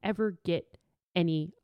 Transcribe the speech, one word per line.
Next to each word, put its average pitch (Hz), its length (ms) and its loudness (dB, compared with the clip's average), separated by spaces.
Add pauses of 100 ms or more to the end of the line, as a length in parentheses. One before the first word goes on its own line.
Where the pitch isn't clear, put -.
ever 214 420 -2
get - 320 -2 (400)
any 160 480 2